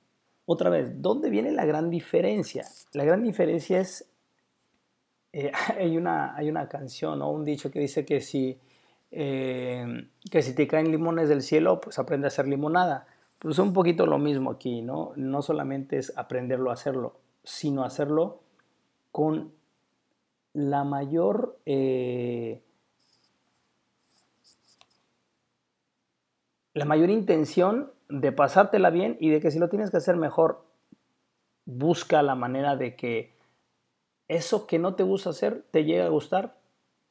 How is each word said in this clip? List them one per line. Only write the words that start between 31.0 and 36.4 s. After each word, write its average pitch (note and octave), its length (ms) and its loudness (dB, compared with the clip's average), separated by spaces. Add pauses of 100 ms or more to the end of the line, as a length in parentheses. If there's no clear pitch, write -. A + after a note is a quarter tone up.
busca D3 580 2
la C#3 120 2
manera C3 400 -2
de B2+ 220 -4
que A#2 400 -6 (880)
eso E3+ 400 -2
que E3 140 2
no F#3 160 -2
te F#3+ 80 2
gusta F#3+ 260 0
hacer E3+ 400 -4
te D#3 140 2
llegue E3+ 180 2
a E3+ 60 2
gustar E3 480 0 (540)